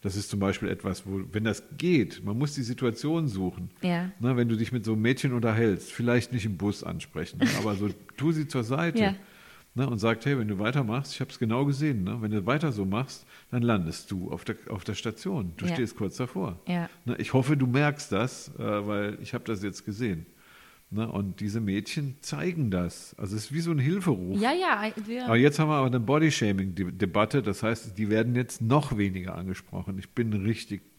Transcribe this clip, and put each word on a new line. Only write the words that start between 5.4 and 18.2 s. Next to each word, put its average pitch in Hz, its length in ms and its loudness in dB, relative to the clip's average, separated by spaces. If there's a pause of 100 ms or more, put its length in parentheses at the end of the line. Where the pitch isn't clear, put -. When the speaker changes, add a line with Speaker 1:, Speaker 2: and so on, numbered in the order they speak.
Speaker 1:
vielleicht 120 400 2
nicht 110 120 -2
im 101 140 -2
Bus 101 260 0
ansprechen, - 540 -8
ne, 262 80 4 (120)
aber 107 180 0
so, 104 120 0 (140)
Speaker 2:
<laughs> - 160 -20
Speaker 1:
tu 156 140 2
sie 156 160 0
zur 123 160 -2
Seite, 156 400 0
Speaker 2:
Ja. 196 100 4 (600)
Speaker 1:
ne, 131 140 0
und 117 100 0
sagt, 113 280 2
„Hey, 143 120 4
wenn 107 100 0
du 101 100 0
weitermachst, 123 560 0
ich - 60 -10
hab's - 180 -6
genau 120 260 2
gesehen, 139 400 2
ne, 107 160 -2
wenn 107 120 -2
du 104 120 2
weiter 147 280 2
so 104 120 0
machst, 107 400 -2 (260)
dann 123 120 0
landest 95 480 0
du 92 220 -4
auf 80 120 -8
der, - 120 -4 (120)
auf 98 160 -6
der 107 100 -4
Station. 113 600 -4
Du 170 100 -6
Speaker 2:
Ja. 175 80 0
Speaker 1:
stehst 123 220 -2
kurz 190 200 -4
davor. 127 500 -6
Speaker 2:
Ja. 175 240 -2 (160)
Speaker 1:
Ne, 233 120 -2
ich - 160 -4
hoffe, 131 220 4
du 131 100 2
merkst 143 460 2
das, 117 460 -2